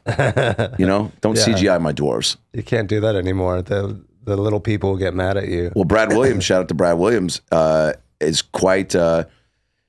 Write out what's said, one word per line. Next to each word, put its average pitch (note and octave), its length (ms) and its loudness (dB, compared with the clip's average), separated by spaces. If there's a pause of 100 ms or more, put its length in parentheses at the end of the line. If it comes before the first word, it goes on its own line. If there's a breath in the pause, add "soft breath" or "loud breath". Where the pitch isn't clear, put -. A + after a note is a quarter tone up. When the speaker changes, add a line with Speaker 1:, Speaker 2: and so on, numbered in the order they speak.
Speaker 1:
<laughs> A#2 720 -2
Speaker 2:
You F#2 80 2
know, G2+ 240 0 (100)
don't A2 160 0
Speaker 1:
Yeah. A2 60 2
Speaker 2:
C A2 120 2
G F#2+ 140 2
I F#2 100 2
my D#2+ 140 -2
dwarves. C2 440 -2 (160)
Speaker 1:
You A#2 100 -8
can't A2 260 -4
do G#2+ 120 -2
that G#2+ 160 0
anymore. F2+ 460 -2
The, G2+ 380 -4 (220)
the G2+ 140 -2
little G#2 240 0
people G2 360 -2
get F#2 180 -2
mad F#2 220 -2
at F#2+ 120 -6
you. F2 260 -4
Speaker 2:
Well, G2 100 2
Brad G#2+ 280 2
Speaker 1:
<laughs> G#2 40 2
Speaker 2:
Williams, A#2 280 2
shout F#2 180 2
out E2+ 60 -8
to F2 60 -4
Brad E2+ 240 2
Williams, F#2 420 0 (100)
uh, D#2 440 2 (260)
is D#2 220 0
quite, F#2+ 520 0
uh, E2 300 2 (640)